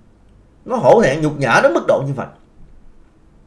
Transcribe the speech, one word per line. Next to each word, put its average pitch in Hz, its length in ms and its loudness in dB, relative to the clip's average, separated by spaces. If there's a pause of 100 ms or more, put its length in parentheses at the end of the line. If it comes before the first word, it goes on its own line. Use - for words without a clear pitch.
(640)
Nó 240 100 -6
hổ 185 260 4
thẹn, 156 200 0
nhục 143 180 -4
nhã 135 240 2
đến 294 100 2
mức 320 140 -2
độ - 200 0
như 143 60 -6
vậy. 117 140 -10 (1200)